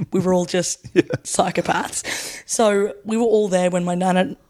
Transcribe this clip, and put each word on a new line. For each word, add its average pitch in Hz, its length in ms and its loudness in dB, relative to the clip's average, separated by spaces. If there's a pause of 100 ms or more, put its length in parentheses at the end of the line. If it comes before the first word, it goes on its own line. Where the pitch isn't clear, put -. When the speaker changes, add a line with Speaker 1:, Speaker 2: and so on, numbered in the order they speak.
(120)
Speaker 1:
we 190 80 2
were 185 140 2
all 180 120 2
just - 320 -2 (160)
Speaker 2:
Yeah. 175 80 6 (200)
Speaker 1:
psychopaths. - 800 -2 (440)
So 202 480 2 (100)
we 220 120 -2
were 233 80 2
all 214 240 4
there 180 220 2
when 175 140 0
my 180 100 0
nana, 185 420 2 (140)